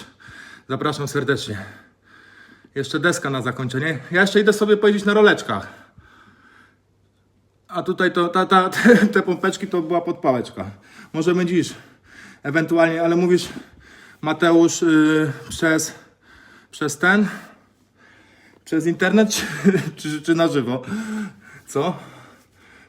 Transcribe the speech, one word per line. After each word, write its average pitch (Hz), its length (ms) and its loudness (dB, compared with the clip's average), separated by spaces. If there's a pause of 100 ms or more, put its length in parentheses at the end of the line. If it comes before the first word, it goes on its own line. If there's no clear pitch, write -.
(680)
Zapraszam 143 400 -4
serdecznie. 131 500 -4 (1160)
Jeszcze 139 260 -4
deska 151 300 -2
na 131 120 -4
zakończenie. 131 560 -4 (120)
Ja 175 100 2
jeszcze 202 200 2
idę 208 120 4
sobie 208 240 2
pojeździć 208 280 2
na 208 100 0
roleczkach. 175 540 2 (2000)
A 175 140 -6
tutaj 180 300 0
to, 175 160 0
ta, 185 180 0
ta, 185 220 4
<laughs> - 140 -6
te, 233 140 10 (100)
te 196 160 2
pompeczki 185 440 -4
to 175 160 -2
była 170 180 -2
podpałeczka. 123 680 -4 (420)
Możemy 170 340 0
dziś, 170 280 -2 (680)
ewentualnie, 165 600 0
ale 170 140 2
mówisz, 175 320 2 (720)
Mateusz, 165 640 2
y, 156 500 2 (160)
przez, - 460 -2 (760)
przez 147 280 -8
ten, 190 300 2 (1400)
przez 160 220 -2
internet, 190 440 2
<laughs> - 120 -4 (540)
czy, 156 140 -8
czy, 151 120 -6
czy 165 120 0
na 165 140 2
żywo? 127 340 -2 (840)
Co? 151 300 -4 (920)